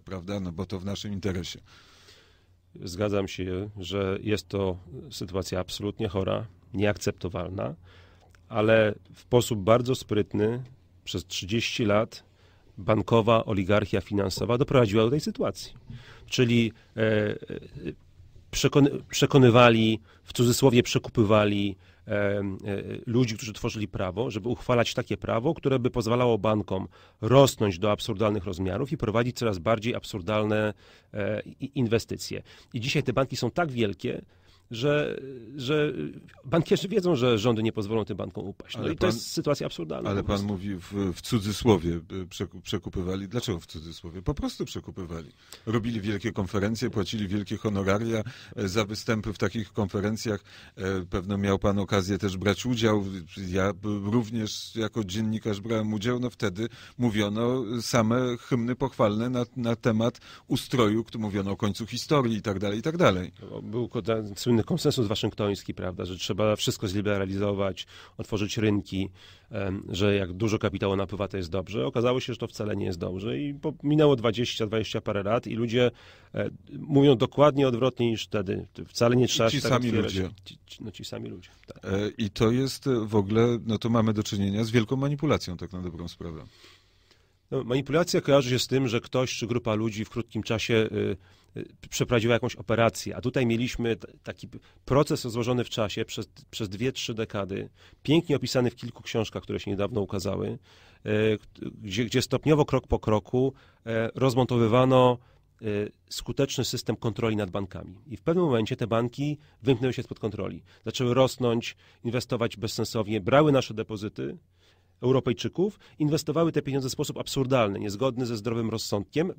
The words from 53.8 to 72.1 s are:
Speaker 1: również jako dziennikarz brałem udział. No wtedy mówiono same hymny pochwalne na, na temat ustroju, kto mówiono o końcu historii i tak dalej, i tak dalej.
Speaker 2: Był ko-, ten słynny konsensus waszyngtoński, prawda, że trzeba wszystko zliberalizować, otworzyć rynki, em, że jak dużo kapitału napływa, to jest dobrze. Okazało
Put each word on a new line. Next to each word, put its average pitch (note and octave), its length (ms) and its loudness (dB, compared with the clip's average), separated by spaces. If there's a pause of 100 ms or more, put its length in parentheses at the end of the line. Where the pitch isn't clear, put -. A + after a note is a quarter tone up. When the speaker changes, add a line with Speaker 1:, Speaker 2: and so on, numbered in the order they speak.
Speaker 1:
również A2 640 -2
jako A2 280 -2
dziennikarz G#2+ 580 -2
brałem G#2+ 320 -2
udział. A#2+ 260 -2
No B2 100 -4
wtedy G#2+ 380 -2 (300)
mówiono A#2 640 2 (180)
same A#2+ 560 2
hymny B2 380 -2
pochwalne A#2 540 0
na, B2 160 0 (120)
na A#2 180 0
temat A2+ 440 2 (280)
ustroju, A#2 560 2
kto - 160 -10
mówiono G2+ 320 -2
o G2 60 -2
końcu G#2 280 -2
historii B2 520 0
i F#2 40 -4
tak F#2+ 180 -2
dalej, G#2 200 -2
i - 20 -4
tak D#3+ 160 -2
dalej. F#2+ 340 4 (320)
Speaker 2:
Był G#2+ 240 -4
ko-, - 140 -6
ten G#2+ 340 -2
słynny A#2 260 4
konsensus C#3+ 460 2
waszyngtoński, G2+ 640 -2
prawda, F#2 320 -8
że F#2 120 -8
trzeba G#2+ 380 0
wszystko - 320 -2
zliberalizować, G2 1000 -2 (300)
otworzyć G#2+ 400 -4
rynki, G2+ 520 0 (420)
em, G2 380 -4
że G2+ 260 2
jak F#2 180 -2
dużo G#2 260 0
kapitału G2 360 0
napływa, G2 320 -2
to G2+ 100 -6
jest F2+ 120 -4
dobrze. F#2+ 360 -4
Okazało B2 340 0